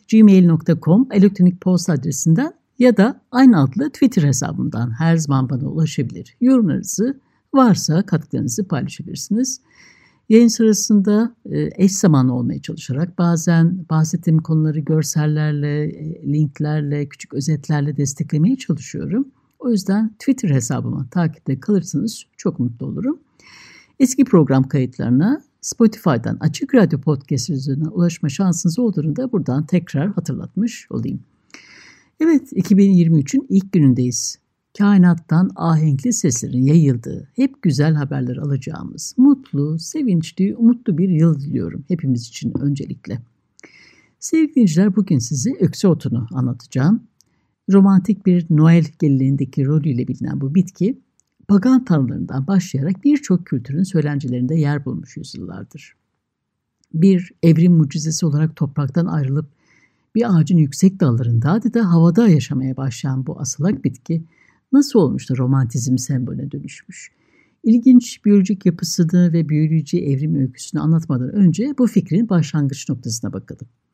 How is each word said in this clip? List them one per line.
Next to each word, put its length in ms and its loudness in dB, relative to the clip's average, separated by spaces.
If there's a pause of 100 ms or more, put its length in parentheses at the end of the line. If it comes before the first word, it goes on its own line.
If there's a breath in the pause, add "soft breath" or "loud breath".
(120)
gmail 340 8
nokta 360 2
com 300 4
elektronik 500 2
posta 320 0
adresinden 600 0 (260)
ya 180 4
da 240 2 (100)
aynı 300 6
adlı 280 -2
Twitter 340 0
hesabımdan 760 -2
her 180 2
zaman 320 -2
bana 200 -4
ulaşabilir. 720 -6
Yorumlarınızı, 800 0 (340 soft breath)
varsa 520 2
katkılarınızı 640 -4
paylaşabilirsiniz. 920 -6 (720 soft breath)
Yayın 160 8
sırasında, 880 2 (100)
e, 300 -4
eş 160 2
zamanlı 420 2
olmaya 280 -4
çalışarak 560 -8
bazen 720 0
bahsettiğim 500 0
konuları 400 -2
görsellerle, 1040 -2
e, 500 -8
linklerle, 760 -2
küçük 240 -20
özetlerle 640 -4
desteklemeye 580 -2
çalışıyorum. 720 -6 (320 soft breath)
O 120 -4
yüzden 380 -2
Twitter 400 -4
hesabımı 600 -2
takipte 500 -4
kalırsanız 640 -4 (140)
çok 220 -6
mutlu 260 -6
olurum. 340 -6 (800 soft breath)
Eski 240 2
program 440 2
kayıtlarına 760 -2 (200)
Spotify'dan 800 -2
Açık 360 -4
Radyo 260 2
Podcast 480 -4
üzerinden 420 -4
ulaşma 380 -2
şansınız 500 -2
olduğunu 360 -2
da 160 -6
buradan 340 -2
tekrar 480 -2
hatırlatmış 760 -6
olayım. 300 -6 (1000 soft breath)
Evet, 320 0
iki 260 2
bin 140 6
yirmi 280 4
üçün 300 -2
ilk 220 0
günündeyiz. 680 0 (360)
Kainattan 800 2
ahenkli 580 0
seslerin 500 -2
yayıldığı, 720 0
hep 260 -4
güzel 320 0
haberler 440 -4
alacağımız, 800 -8
mutlu, 640 0
sevinçli, 760 -4
umutlu 420 2
bir 120 0
yıl 300 2
diliyorum 480 -8
hepimiz 400 -4
için 320 -8
öncelikle. 640 -6 (960 soft breath)
Sevgili 360 0
dinleyiciler, 400 4
bugün 240 0
size 400 -4
öksü 280 0
otunu 440 -2
anlatacağım. 720 -2 (680)
Romantik 540 4
bir 240 2
Noel 360 4 (140)
geleneğindeki 680 0
rolüyle 420 -2
bilinen 340 -6
bu 140 -2
bitki, 440 -2 (480)
pagan 380 2
tanrılarından 640 -4
başlayarak 560 -2
birçok 420 0
kültürün 380 -4
söylencelerinde 720 -2
yer 300 -2
bulmuş 320 -10
yüzyıllardır. 800 -16 (960)
Bir 380 2 (120)
evrim 300 6
mucizesi 520 0
olarak 300 -2
topraktan 500 -4
ayrılıp 400 -4 (680)
bir 200 2
ağacın 220 4
yüksek 420 2
dallarında, 520 0
adeta 400 0
havada 360 4
yaşamaya 500 0
başlayan 500 -6
bu 120 -10
asalak 440 -4
bitki 400 -4 (480 soft breath)
nasıl 280 4
olmuş 300 0
da 80 -2
romantizm 600 0
sembolüne 540 -6
dönüşmüş? 600 -16 (520)
İlginç 640 4
biyolojik 400 2
yapısını 680 0
ve 160 0
büyüleyici 560 0
evrim 300 -2
öyküsünü 460 -4
anlatmadan 520 -2
önce 440 2
bu 100 2
fikrin 420 0
başlangıç 600 -2
noktasına 440 -8
bakalım. 340 -14 (260)